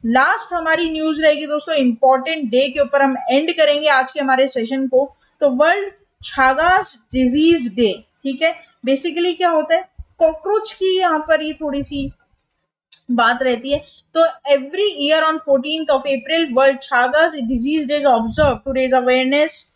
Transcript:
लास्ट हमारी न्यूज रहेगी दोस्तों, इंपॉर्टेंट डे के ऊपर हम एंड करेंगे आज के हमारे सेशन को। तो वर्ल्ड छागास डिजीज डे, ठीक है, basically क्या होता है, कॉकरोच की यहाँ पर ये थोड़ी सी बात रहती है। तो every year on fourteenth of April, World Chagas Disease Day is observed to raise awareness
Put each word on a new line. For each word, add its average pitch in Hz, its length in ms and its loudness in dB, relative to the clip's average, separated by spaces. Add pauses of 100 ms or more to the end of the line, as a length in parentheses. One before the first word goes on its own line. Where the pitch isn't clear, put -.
लास्ट 311 480 0
हमारी 330 360 -2
न्यूज 311 300 -2
रहेगी 302 260 0
दोस्तों, 294 280 -6
इंपॉर्टेंट 262 760 0
डे 262 180 2
के 285 120 -6
ऊपर 277 220 0
हम 269 140 0 (140)
एंड 311 220 0
करेंगे 302 360 2
आज 262 240 0
के 302 80 -8
हमारे 262 280 0
सेशन 262 400 -4
को। 262 280 0 (240)
तो 285 100 2
वर्ल्ड 349 420 0 (320)
छागास 302 880 0
डिजीज 254 640 2
डे, 226 300 0 (180)
ठीक 269 200 -4
है, 330 140 0 (320)
basically 330 480 -2
क्या 359 120 0
होता 311 260 0
है, 370 140 -2 (300)
कॉकरोच 392 540 0
की 381 260 0
यहाँ 339 200 2
पर 302 240 0
ये 302 100 -6
थोड़ी 285 300 -6
सी 277 300 -8 (1000)
बात 240 320 2
रहती 254 300 -2
है। 302 120 -4 (320)
तो 330 100 4 (240)
every 294 600 0
year 320 180 2
on 320 80 -2
fourteenth 302 520 -2
of 262 160 2
April, 285 500 -2
World 269 220 2
Chagas 277 560 0
Disease 269 560 -4
Day 294 120 -2
is 262 160 4
observed 226 400 0 (100)
to 269 80 -4
raise 262 180 0
awareness 262 800 0